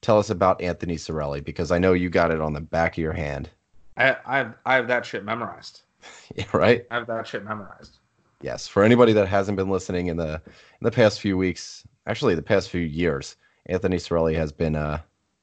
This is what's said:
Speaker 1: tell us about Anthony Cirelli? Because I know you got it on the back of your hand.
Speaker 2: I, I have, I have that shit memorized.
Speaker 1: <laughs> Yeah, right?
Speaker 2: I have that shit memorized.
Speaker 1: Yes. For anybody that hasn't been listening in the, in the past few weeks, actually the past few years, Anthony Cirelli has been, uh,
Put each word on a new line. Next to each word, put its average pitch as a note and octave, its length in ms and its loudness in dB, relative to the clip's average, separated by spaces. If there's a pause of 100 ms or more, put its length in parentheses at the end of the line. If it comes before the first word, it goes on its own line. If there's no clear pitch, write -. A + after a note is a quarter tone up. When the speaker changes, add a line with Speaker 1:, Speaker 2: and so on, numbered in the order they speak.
Speaker 1:
tell G#2+ 180 4
us G#2 100 0
about F#2 320 2
Anthony F2 360 -4
Cirelli? D2 460 -6
Because D#2+ 280 -6
I F2 80 2
know F#2 140 4
you F2+ 160 0
got E2+ 220 2
it D#2 100 -2
on D#2 100 -2
the D2 80 -6
back E2 340 -2
of - 40 -12
your D#2+ 160 -4
hand. D2 360 -8 (460)
Speaker 2:
I, B2+ 300 2
I C3+ 140 -2
have, A2+ 160 -6 (100)
I B2+ 100 2
have A#2+ 140 0
that A#2+ 160 -2
shit G2+ 180 -8
memorized. A2 580 -10 (260)
Speaker 1:
<laughs> - 280 -20
Yeah, - 160 -6
right? G#2+ 400 4
Speaker 2:
I A#2 40 -4
have A#2 120 -6
that A2+ 180 -6
shit G2+ 200 -10
memorized. G#2 520 -14 (440)
Speaker 1:
Yes. C2 260 -10
For G2 160 4
anybody A#2 300 8
that G2+ 160 4
hasn't G2+ 260 0
been F#2+ 140 -2
listening F2+ 380 -2
in E2 100 -2
the, D#2+ 160 -4
in - 500 -14
the A2 80 0
past G#2+ 300 4
few G2 160 0
weeks, - 500 -4 (200)
actually A2 280 0
the D2+ 60 -2
past G2 280 0
few F2+ 120 -4
years, D#2 560 -4 (300)
Anthony F2+ 300 0
Cirelli E2 380 0
has D#2 160 -2
been, D#2 240 -2
uh, D2+ 240 -4 (440)